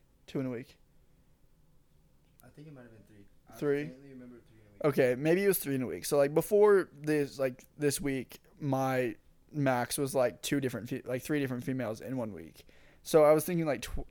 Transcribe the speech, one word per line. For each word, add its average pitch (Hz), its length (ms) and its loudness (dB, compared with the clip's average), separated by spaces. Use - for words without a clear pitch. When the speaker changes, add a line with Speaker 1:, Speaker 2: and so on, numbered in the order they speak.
Speaker 1:
Two - 140 -6
in 131 60 -4
a 127 40 -6
week. 123 280 -12
Speaker 2:
I - 40 -20
think 147 200 -20
it 156 60 -20
might 127 80 -20
have 113 100 -20
been 107 140 -20
three. 104 180 -20
I - 60 -20
Speaker 1:
Three? 147 280 -2
Speaker 2:
faintly 139 260 -16
remember 123 260 -20
three - 120 -20
in - 60 -20
a - 220 -2
week. 139 100 0
Speaker 1:
Okay, 127 220 4
maybe 180 240 2
it 202 40 4
was 190 100 2
three 139 160 -4
in 131 80 0
a 120 40 -4
week. 90 180 -8
So, 151 120 0
like, 143 180 2
before 202 540 4
this, 147 360 -2
like, 131 260 -4
this 147 220 0
week, 135 400 -6
my 131 540 -2
max 131 440 0
was, 139 180 -4
like, 123 280 0
two 143 180 -2
different 123 280 -6
fe-, 131 160 -8
like, 127 180 -6
three 151 180 -2
different 127 240 -4
females 123 360 -6
in 123 160 -8
one 113 160 -6
week. 82 340 -18
So 156 200 6
I 151 100 8
was 156 120 4
thinking, 175 220 -2
like, 127 160 -2
tw-, - 280 -8